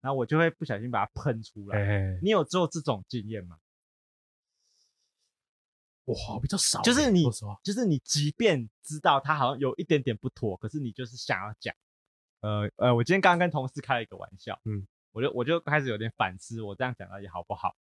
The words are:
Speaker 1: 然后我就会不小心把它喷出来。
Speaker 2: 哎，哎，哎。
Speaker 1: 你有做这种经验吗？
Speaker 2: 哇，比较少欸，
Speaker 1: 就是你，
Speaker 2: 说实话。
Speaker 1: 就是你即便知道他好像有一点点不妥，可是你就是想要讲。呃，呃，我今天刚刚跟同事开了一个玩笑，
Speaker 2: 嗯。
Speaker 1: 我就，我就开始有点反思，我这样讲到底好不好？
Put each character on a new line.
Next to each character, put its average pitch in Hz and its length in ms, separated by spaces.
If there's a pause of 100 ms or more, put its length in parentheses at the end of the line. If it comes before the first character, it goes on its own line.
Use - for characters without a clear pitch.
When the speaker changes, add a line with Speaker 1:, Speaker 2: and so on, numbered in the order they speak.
Speaker 1:
然 131 80
后 139 60
我 127 80
就 151 140
会 165 100
不 160 160
小 113 140
心 120 120
把 120 140
它 - 100
喷 113 280
出 101 260
来。 104 100
Speaker 2:
哎， 101 40
哎， 98 320
哎。 92 80
Speaker 1:
你 190 80
有 139 120
做 175 240
这 160 140
种 110 260
经 110 220
验 107 180
吗？ 85 120 (2500)
Speaker 2:
哇， 110 340
比 131 80
较 202 80
少 - 220
欸， - 40
Speaker 1:
就 240 100
是 269 180
你， 180 140
Speaker 2:
说 120 80
实 - 120
话。 101 180
Speaker 1:
就 202 100
是 233 120
你 160 140
即 147 340
便 147 360 (140)
知 151 180
道 143 200
他 151 140
好 135 140
像 131 100
有 131 180
一 185 80
点 151 180
点 117 140
不 127 140
妥， 101 260
可 - 120
是 147 120
你 123 100
就 127 140
是 120 120
想 107 240
要 107 180
讲。 - 160 (680)
呃， 104 360
呃， 123 200
我 117 80
今 160 80
天 190 80
刚 185 120
刚 175 60
跟 175 120
同 135 180
事 - 140
开 127 140
了 117 60
一 107 40
个 95 100
玩 98 220
笑， 104 260
Speaker 2:
嗯。 101 220 (260)
Speaker 1:
我 110 80
就， 131 120
我 123 120
就 165 160
开 151 200
始 135 80
有 107 100
点 113 180
反 95 220
思， 113 240
我 101 120
这 127 80
样 127 160
讲 92 120
到 98 100
底 98 80
好 87 140
不 - 100
好？ 95 320